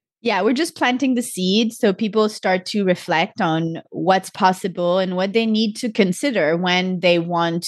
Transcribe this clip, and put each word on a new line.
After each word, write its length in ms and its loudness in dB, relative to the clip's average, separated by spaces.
Yeah, 220 0
we're 120 2
just 200 -2
planting 400 0
the 80 0
seed 500 0
so 200 2
people 360 0
start 380 -2
to 180 -2
reflect 560 0
on 500 -2
what's 400 0
possible 680 0
and 160 -2
what 180 -2
they 140 0
need 300 0
to 160 -6
consider 640 0
when 420 0
they 220 4
want 460 -2